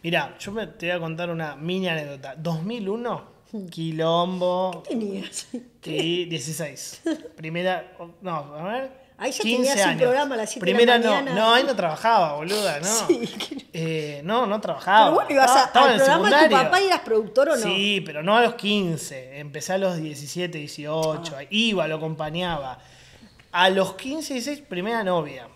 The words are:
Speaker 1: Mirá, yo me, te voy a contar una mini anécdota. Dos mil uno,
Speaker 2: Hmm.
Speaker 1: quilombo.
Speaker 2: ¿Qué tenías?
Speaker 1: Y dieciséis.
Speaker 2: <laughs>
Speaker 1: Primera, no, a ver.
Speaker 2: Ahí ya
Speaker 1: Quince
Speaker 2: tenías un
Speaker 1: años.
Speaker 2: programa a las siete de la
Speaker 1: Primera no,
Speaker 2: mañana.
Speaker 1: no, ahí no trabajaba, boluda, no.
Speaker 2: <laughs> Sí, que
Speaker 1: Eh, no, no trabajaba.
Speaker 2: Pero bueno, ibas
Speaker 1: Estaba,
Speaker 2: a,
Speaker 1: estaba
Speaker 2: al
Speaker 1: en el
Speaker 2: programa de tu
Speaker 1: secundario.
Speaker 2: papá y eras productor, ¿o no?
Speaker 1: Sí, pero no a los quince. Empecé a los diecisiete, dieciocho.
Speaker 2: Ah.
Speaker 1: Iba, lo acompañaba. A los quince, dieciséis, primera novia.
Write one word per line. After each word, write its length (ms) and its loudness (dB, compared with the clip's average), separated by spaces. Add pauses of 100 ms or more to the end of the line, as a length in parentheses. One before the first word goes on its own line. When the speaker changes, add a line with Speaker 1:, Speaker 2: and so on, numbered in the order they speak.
Speaker 1:
Mirá, 360 -4
yo 140 -12
me, 160 -6
te 180 -12
voy 100 -2
a 40 -6
contar 300 -6
una 260 -8
mini 320 -4
anécdota. 480 -8
Dos 260 -4
mil 260 -6
uno, 460 -8 (180)
Speaker 2:
Hmm. 140 -10
Speaker 1:
quilombo. 1160 -2
Speaker 2:
¿Qué 140 -16
tenías? 500 -8 (380)
Speaker 1:
Y 420 -2
dieciséis. 760 -10 (180)
Speaker 2:
<laughs> 180 -20
Speaker 1:
Primera, 560 -4 (300)
no, 100 -6 (220)
a 80 -12 (100)
ver. 340 -10 (120)
Speaker 2:
Ahí 140 -4
ya 100 -8
Speaker 1:
Quince 140 0 (140)
Speaker 2:
tenías 60 0 (100)
un 60 2
Speaker 1:
años. 100 0
Speaker 2:
programa 320 2
a 40 -4
las 120 -6
siete 160 -6
de 60 2
la 60 2
Speaker 1:
Primera 200 6
no, 120 2
Speaker 2:
mañana. 240 0
Speaker 1:
no, 200 4
ahí 100 6
no 100 0
trabajaba, 600 2
boluda, 460 -2
no. 60 -4
Speaker 2:
<laughs> 220 0
Sí, 180 2
que 460 -10
Speaker 1:
Eh, 520 -6
no, 220 0
no 140 -2
trabajaba. 460 6
Speaker 2:
Pero 80 4
bueno, 160 2
ibas 160 6
Speaker 1:
Estaba, 160 8
Speaker 2:
a, 40 4
Speaker 1:
estaba 200 6
Speaker 2:
al 80 8
Speaker 1:
en 60 4
el 40 8
Speaker 2:
programa 220 4
de 80 6
tu 60 8
Speaker 1:
secundario. 300 6
Speaker 2:
papá 120 4
y 40 2
eras 140 2
productor, 500 2
¿o 60 4
no? 60 -2
Speaker 1:
Sí, 420 0
pero 180 -8
no 140 4
a 60 6
los 140 2
quince. 840 -2
Empecé 360 -8
a 40 0
los 180 0
diecisiete, 640 -8
dieciocho. 800 -4
Speaker 2:
Ah. 100 -14
Speaker 1:
Iba, 400 0
lo 80 -2
acompañaba. 840 -6 (760)
A 180 6
los 240 0
quince, 400 -8
dieciséis, 260 -6
primera 420 -4
novia. 540 -2